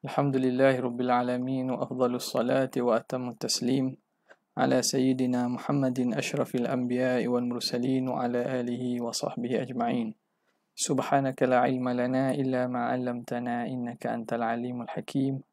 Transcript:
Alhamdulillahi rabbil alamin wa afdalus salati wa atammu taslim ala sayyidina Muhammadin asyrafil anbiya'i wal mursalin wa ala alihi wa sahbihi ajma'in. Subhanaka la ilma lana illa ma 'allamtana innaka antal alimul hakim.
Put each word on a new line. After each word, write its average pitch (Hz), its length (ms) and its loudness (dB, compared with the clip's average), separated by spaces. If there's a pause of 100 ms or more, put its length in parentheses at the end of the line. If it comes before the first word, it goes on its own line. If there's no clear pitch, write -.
Alhamdulillahi 131 800 4
rabbil 123 320 0
alamin 127 560 0
wa 123 80 -2
afdalus 123 480 0
salati 131 560 0
wa 117 160 4
atammu 123 400 -6
taslim 131 560 0 (640)
ala 131 240 4
sayyidina 127 640 2
Muhammadin 127 640 0
asyrafil 120 560 -2
anbiya'i 123 640 0
wal 123 160 0
mursalin 127 640 0
wa 123 160 0
ala 120 160 0
alihi 123 560 -2
wa 120 160 -4
sahbihi 120 480 -2
ajma'in. 120 480 -2 (640)
Subhanaka 135 720 2
la 127 240 4
ilma 127 240 0
lana 131 400 0
illa 131 320 0
ma 123 240 -2
'allamtana 120 800 -4
innaka 120 400 -6
antal 117 320 -4
alimul 120 480 -4
hakim. 135 640 -2